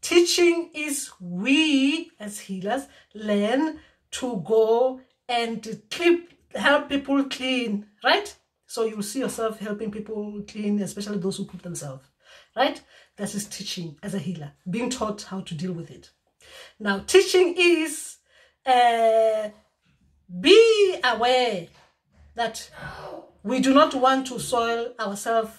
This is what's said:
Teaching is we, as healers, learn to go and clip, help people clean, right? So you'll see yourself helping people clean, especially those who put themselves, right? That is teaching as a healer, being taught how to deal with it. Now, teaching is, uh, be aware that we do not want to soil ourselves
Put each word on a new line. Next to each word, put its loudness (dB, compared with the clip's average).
Teaching 4
is -6
we, 0
as -12
healers, -6
learn 0
to -6
go 4
and -4
clip, 2
help 2
people 0
clean, -4
right? 0
So -4
you'll -6
see -8
yourself -4
helping -8
people -10
clean, -4
especially -8
those -4
who -6
put -16
themselves, -12
right? 0
That -8
is -6
teaching -12
as -10
a -4
healer, -8
being -4
taught -6
how -10
to -12
deal -6
with -12
it. -20
Now, -2
teaching 4
is, 0
uh, 4
be 8
aware 2
that -6
we -2
do 4
not 6
want 2
to -10
soil -2
ourselves -2